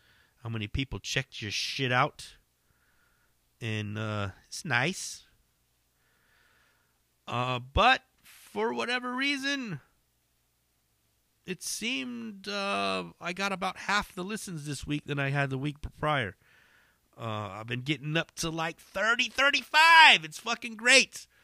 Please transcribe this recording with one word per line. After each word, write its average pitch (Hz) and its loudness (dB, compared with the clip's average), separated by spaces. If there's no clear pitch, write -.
how 113 -10
many 110 -4
people 127 -4
checked - -6
your 104 -6
shit - -4
out, - -2
and, 107 -6
uh, 107 -4
it's - -12
nice. 139 -2
Uh, 123 -2
but 185 4
for - -6
whatever 247 -4
reason, 262 -2
it 185 -8
seemed, 233 -8
uh, 196 -2
I 170 -6
got 196 -4
about 185 -6
half - -2
the 180 -8
listens 185 -8
this 147 -8
week 147 -4
than 143 -4
I 139 0
had 139 0
the 135 -4
week 143 -6
prior. 139 -2
Uh, 107 -6
I've 110 -14
been 123 -6
getting 147 -4
up 165 -4
to, 165 -6
like, 165 -6
thirty, 233 0
thirty-five. 277 8
It's 156 -12
fucking 226 -8
great. 247 6